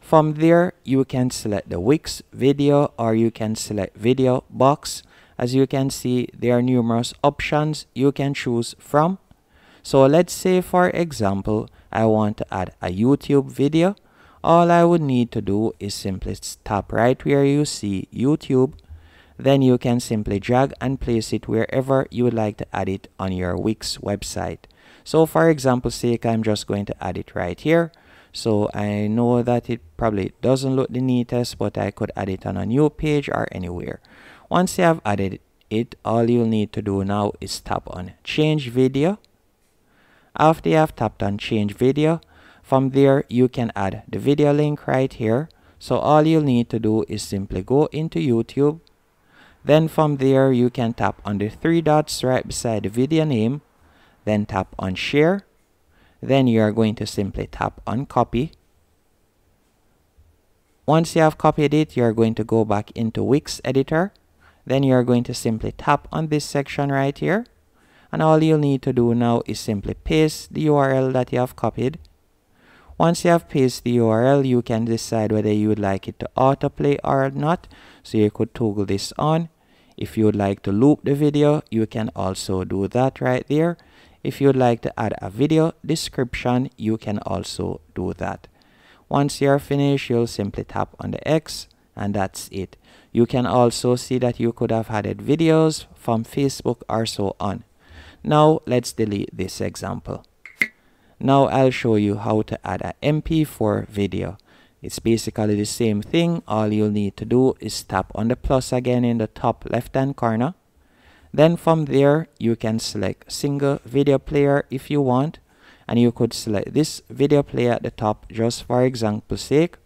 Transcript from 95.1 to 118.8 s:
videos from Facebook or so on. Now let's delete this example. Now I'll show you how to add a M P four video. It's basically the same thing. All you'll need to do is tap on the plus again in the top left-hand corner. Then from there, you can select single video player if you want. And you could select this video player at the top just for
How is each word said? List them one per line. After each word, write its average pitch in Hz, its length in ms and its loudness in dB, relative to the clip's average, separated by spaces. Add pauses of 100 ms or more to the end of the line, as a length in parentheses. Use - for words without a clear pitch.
videos 160 760 2
from 113 300 -2
Facebook 135 640 -4
or 113 180 -2
so 98 340 -4
on. 95 240 -6 (580)
Now 151 440 4
let's 123 260 -2
delete 104 420 -4
this 95 280 -8
example. 98 640 -8 (920)
Now 139 280 4
I'll 131 240 2
show 117 260 0
you 104 200 2
how 107 260 -2
to - 240 -6
add 95 160 -6
a 98 200 -8
M 151 200 0
P 160 220 0
four 104 440 -2
video. 95 480 -4 (460)
It's - 160 -12
basically 110 560 0
the 104 100 -2
same 104 380 -2
thing. 170 440 0
All 107 240 -2
you'll 107 200 0
need 104 260 -2
to - 80 -10
do 123 340 2
is - 240 -10
tap - 320 -4
on 107 140 -2
the 123 80 0
plus - 360 -2
again 123 320 0
in 120 140 0
the 110 80 0
top - 440 -4
left-hand 135 460 -2
corner. 120 380 -2 (800)
Then 165 240 4
from 160 300 2
there, 139 420 4 (100)
you 113 180 0
can 110 220 -2
select - 540 -6
single 143 520 -2
video 139 340 2
player 143 520 2
if 131 200 -8
you 147 100 0
want. 131 380 0 (500)
And 117 100 0
you 120 140 4
could 117 200 -2
select - 420 -6
this 151 340 -2
video 143 340 2
player 123 300 -2
at 110 100 -2
the 117 80 -6
top - 400 -4
just 113 340 -4
for 123 180 0